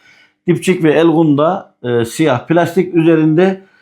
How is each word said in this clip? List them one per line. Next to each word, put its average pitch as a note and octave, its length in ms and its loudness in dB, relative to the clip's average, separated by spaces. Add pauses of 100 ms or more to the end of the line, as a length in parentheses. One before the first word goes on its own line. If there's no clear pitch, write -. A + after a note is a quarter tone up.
(480)
Dipçik F3 360 0
ve D#3 80 2
elgunda, D#3+ 920 0
e, A#2+ 220 -2
siyah B2+ 420 -2
plastik E3+ 480 -2
üzerinde E3 680 2 (200)